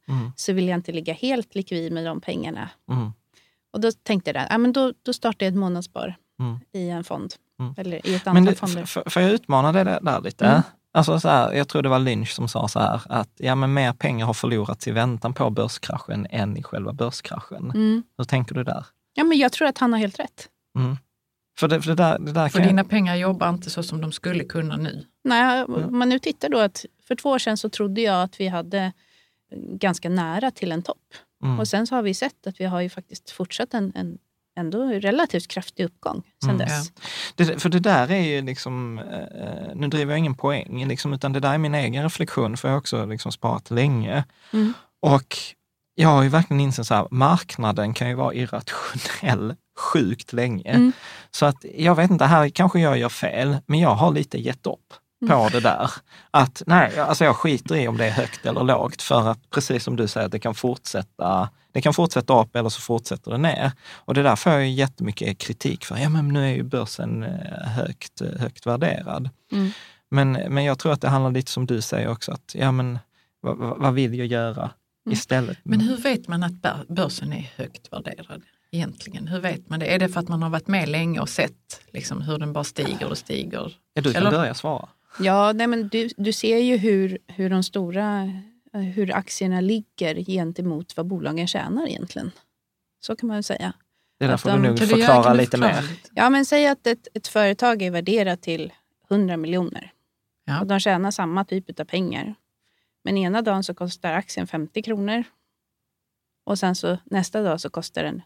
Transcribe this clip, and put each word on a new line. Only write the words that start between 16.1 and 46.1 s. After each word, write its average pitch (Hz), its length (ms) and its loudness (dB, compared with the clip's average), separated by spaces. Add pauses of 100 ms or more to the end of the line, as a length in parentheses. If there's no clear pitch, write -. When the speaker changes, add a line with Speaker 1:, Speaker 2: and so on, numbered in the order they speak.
Speaker 1:
än 104 280 -4
i - 60 -10
själva 104 300 -8
börskraschen. - 800 -8
Speaker 2:
Mm. 220 320 0 (140)
Speaker 1:
Hur 127 80 -6
tänker 131 300 -2
du 127 80 -2
där? - 220 -6 (280)
Speaker 2:
Ja, 294 100 0
men 330 140 4
jag 254 140 4
tror 311 160 0
att 262 100 0
han 240 160 2
har 220 60 2
helt 202 200 -2
rätt. - 280 -12 (300)
Speaker 1:
Mm. 127 200 0 (640)
För 160 80 4
det, 156 140 2
för 156 80 -4
det 165 60 2
där, 165 240 4
det 147 120 -6
där 156 180 2
Speaker 3:
För - 100 0
Speaker 1:
kan - 20 6
jag 185 100 6
Speaker 3:
dina 190 120 4
pengar 190 320 2
jobbar 180 340 0
inte 175 200 -4
så 170 140 -6
som 156 180 -6
de 156 100 -4
skulle 175 320 -4
kunna 156 340 -4
nu. - 280 -6 (180)
Speaker 2:
Nej, 247 340 4
Speaker 1:
Ja. 254 80 -2
Speaker 2:
om 247 340 -2
man 247 100 4
nu 254 100 2
tittar 294 300 -4
då 262 100 2
att 202 260 0 (220)
för 254 80 -2
två 285 140 -2
år 262 100 2
sedan 214 180 0
så 220 120 -4
trodde 208 320 -2
jag 190 220 4
att 185 160 -6
vi 190 80 -2
hade 185 440 -2 (880)
ganska 180 300 0
nära 180 420 0
till 185 200 -6
en 165 120 -4
topp. - 300 -10 (300)
Speaker 1:
Mm. 127 160 0
Speaker 2:
Och 110 80 0
sen 214 200 0
så 262 80 -4
har 247 60 0
vi 202 120 0
sett - 340 -6
att 190 120 -10
vi 185 60 -2
har 180 160 -2
ju 180 80 -2
faktiskt - 420 -18
fortsatt - 420 -6
en, 196 220 -2
en 175 220 -8 (380)
ändå 175 280 -4
relativt 208 640 0
kraftig - 380 -6
uppgång - 380 -8 (180)
sedan 139 140 0
Speaker 1:
Mm. - 20 0 (100)
Speaker 2:
dess. 151 240 -4 (440)
Speaker 1:
Ja. 175 100 6
Det, 160 160 -2
för 180 80 0
det 175 100 4
där 170 320 4
är 196 100 2
ju 147 200 0
liksom, 127 580 -6
eh, - 760 -10
nu 147 120 -4
driver 143 240 0
jag 151 80 0
ingen 151 160 0
poäng, 135 520 -4
liksom, 143 260 -4
utan 135 200 -2
det 139 60 0
där 139 140 2
är 151 40 2
min 151 180 0
egen 135 280 -2
reflektion, 135 540 -2
för - 100 -4
jag 135 60 2
har 143 60 2
också 117 260 -4
liksom 110 260 -8
sparat 113 400 -4
länge. 120 520 2 (300)
Speaker 2:
Mm. 214 200 2 (280)
Speaker 1:
Och 139 360 4 (580)
jag 160 140 8
har 139 140 8